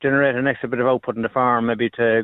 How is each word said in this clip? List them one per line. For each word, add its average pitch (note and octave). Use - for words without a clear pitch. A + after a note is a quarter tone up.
generate C#3
an C3
extra C3
bit A#2+
of B2
output B2
in A2+
the A2+
farm, B2
maybe A#2
to A2+